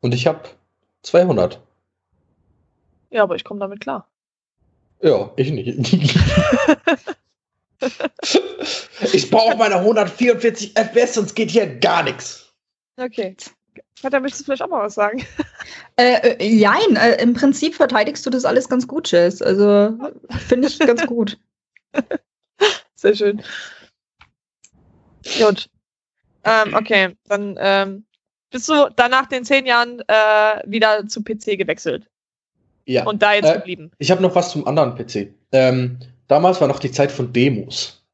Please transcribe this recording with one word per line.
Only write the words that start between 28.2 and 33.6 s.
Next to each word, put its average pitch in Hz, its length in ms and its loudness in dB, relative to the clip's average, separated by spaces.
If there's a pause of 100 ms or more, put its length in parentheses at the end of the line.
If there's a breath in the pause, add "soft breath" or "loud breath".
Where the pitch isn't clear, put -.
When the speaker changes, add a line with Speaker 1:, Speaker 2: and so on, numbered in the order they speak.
Speaker 2:
bist 247 180 -10
du 294 280 4
dann 247 160 0
nach 262 140 0
den 254 180 -6
zehn 269 220 0
Jahren, 240 420 -2
äh, 214 560 4
wieder 214 420 0
zu 214 160 -10
P 214 160 -8
C 214 180 -4
gewechselt? 170 520 -6 (800)
Speaker 1:
Ja. 127 180 0
Speaker 2:
Und 208 180 -2
da 208 120 4
jetzt 202 160 4
Speaker 1:
Äh, 170 40 4
Speaker 2:
geblieben? 175 440 -10